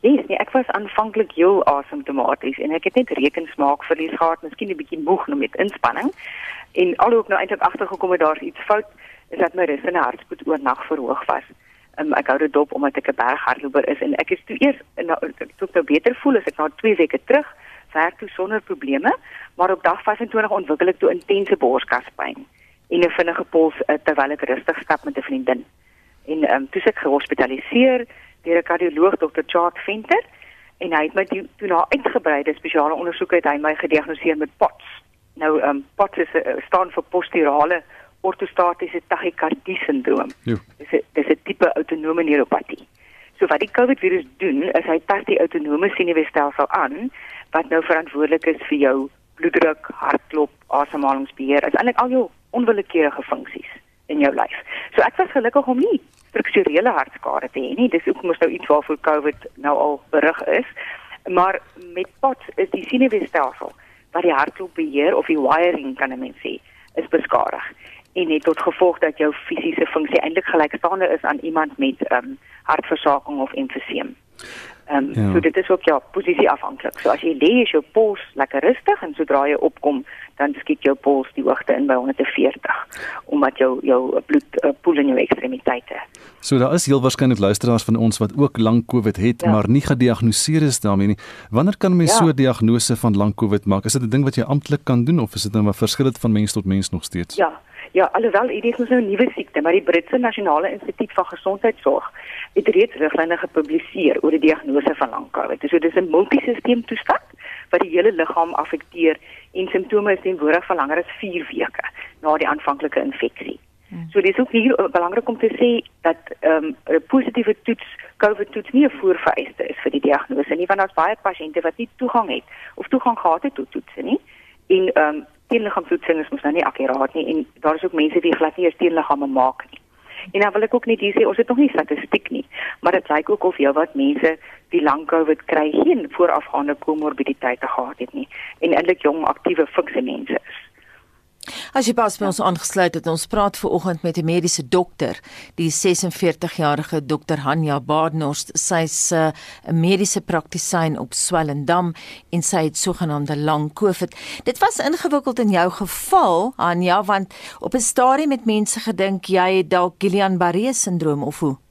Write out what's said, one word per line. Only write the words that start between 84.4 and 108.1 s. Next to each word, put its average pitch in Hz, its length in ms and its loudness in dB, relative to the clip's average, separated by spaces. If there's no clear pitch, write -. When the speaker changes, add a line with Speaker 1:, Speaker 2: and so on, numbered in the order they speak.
Speaker 1:
eh, 143 100 2
poel - 180 2
in - 80 4
jou - 120 2
ekstremiteite. - 760 -2
Speaker 2:
So - 180 2
daar 127 140 4
is 175 140 0
heel 139 140 4
waarskynlik 127 380 2
luisteraars 104 460 2
van 113 120 2
ons 113 220 2
wat 110 180 0
ook 143 220 2
lang 113 280 4
covid 110 300 0
het, 113 260 0
Speaker 1:
Ja. 107 80 2
Speaker 2:
maar 104 180 4
nie 131 120 6
gediagnoseer 123 800 2
is 139 180 0
daarmee 101 260 2
nie. 101 120 0
Wanneer 160 260 2
kan 185 200 2
mens 170 220 4
Speaker 1:
Ja. - 0 -
Speaker 2:
so 165 100 4
'n 147 80 2
diagnose 120 600 2
van 110 200 0
lang 101 180 2
covid 104 320 0
maak? 98 180 0
Is 110 80 0
dit 131 100 0
'n 117 60 -4
ding 131 160 2
wat 135 100 -2
jy 123 80 0
amptelik 143 420 -2
kan 120 200 2
doen 160 160 2
of 110 140 -4
is - 80 -4
dit 101 100 -4
nou 107 120 2
maar 104 100 2
verskillend 127 440 0
van 113 140 0
mens 107 200 2
tot 101 120 -4
mens 95 260 0
nog 87 140 -6
steeds? - 320 -8
Speaker 1:
Ja. 170 240 0
Ja, 190 200 4
alhoewel, 220 360 2
hierdie 226 240 -2
is - 60 -6
mos 240 100 -2
nou 254 120 4
'n 208 100 -2
nuwe 202 240 2
siekte, - 260 -6
maar 165 120 2
die 185 100 2
Britse 170 360 0
Nasionale 196 540 0
Instituut - 400 -8
van 185 120 0
Gesondheidsorg - 880 -2
het - 140 4
reeds - 260 4
riglyne 160 420 0
gepubliseer 160 840 0
oor 156 80 4
die 160 80 2
diagnose 143 560 2
van 131 160 -2
lang - 200 -10
covid. - 300 -6
So 170 80 4
dis 160 160 0
'n 180 160 0
multisisteemtoestand 233 1160 0
wat 175 100 2
die 175 100 -2
hele 185 220 4